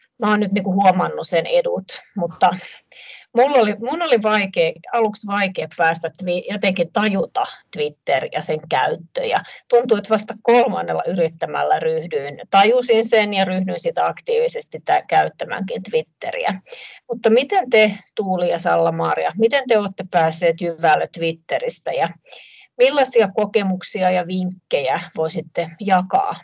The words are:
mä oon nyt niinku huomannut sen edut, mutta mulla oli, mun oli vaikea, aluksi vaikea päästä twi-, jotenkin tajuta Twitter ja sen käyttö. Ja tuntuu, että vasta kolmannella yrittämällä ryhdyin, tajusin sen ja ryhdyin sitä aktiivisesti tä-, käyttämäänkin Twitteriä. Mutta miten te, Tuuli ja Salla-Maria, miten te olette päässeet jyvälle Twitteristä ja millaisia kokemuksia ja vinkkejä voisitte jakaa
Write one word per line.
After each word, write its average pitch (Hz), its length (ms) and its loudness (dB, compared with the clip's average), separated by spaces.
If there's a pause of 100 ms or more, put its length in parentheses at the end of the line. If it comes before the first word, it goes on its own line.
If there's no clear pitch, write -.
(180)
mä 214 120 0
oon 214 100 2
nyt 196 120 -2
niinku 196 200 0
huomannut 180 560 2
sen 165 180 0
edut, 175 380 0 (320)
mutta 175 340 0 (840)
mulla 262 240 4
oli, 208 220 4
mun 285 220 -4
oli 254 200 2
vaikea, 196 500 0 (200)
aluksi 214 340 -2
vaikea 196 400 -2 (120)
päästä 165 300 0 (140)
twi-, 180 300 -4
jotenkin 190 400 -2
tajuta 196 520 -2 (280)
Twitter 147 600 -4
ja 151 100 -4
sen 156 160 -4 (120)
käyttö. 151 540 -4
Ja 113 140 0 (300)
tuntuu, 233 280 4
että 202 140 -4
vasta 220 320 -2
kolmannella 175 640 2
yrittämällä 156 760 -2
ryhdyin, 160 600 -4 (100)
tajusin 226 580 4
sen 208 260 2
ja 190 100 2
ryhdyin 185 360 -4
sitä 165 260 -2
aktiivisesti 160 800 -4
tä-, 151 240 0
käyttämäänkin 160 720 -2
Twitteriä. - 720 -4 (540)
Mutta 233 220 0
miten 277 400 2
te, 214 280 4 (160)
Tuuli 185 360 -2
ja 170 80 0
Salla-Maria, 165 800 0
miten 233 300 2
te 226 100 6
olette 190 320 -6
päässeet 165 500 2
jyvälle 160 520 2
Twitteristä 160 800 -6
ja 156 160 0 (680)
millaisia 262 560 4
kokemuksia 196 760 0
ja 180 160 0
vinkkejä 170 760 -2 (160)
voisitte 160 540 -4 (100)
jakaa 185 640 0